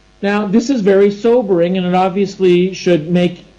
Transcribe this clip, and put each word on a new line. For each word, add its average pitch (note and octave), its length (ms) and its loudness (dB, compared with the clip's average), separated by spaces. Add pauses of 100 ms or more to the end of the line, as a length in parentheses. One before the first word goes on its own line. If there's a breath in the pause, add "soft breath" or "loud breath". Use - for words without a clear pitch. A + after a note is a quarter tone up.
(220)
Now, G#3 260 -2
this A3+ 220 0
is C4 120 -2
very G3+ 300 4
sobering, G3 680 0
and F#3 80 -4
it F3+ 80 -2
obviously F#3 800 0
should F3 360 -2
make F3 360 -2 (140)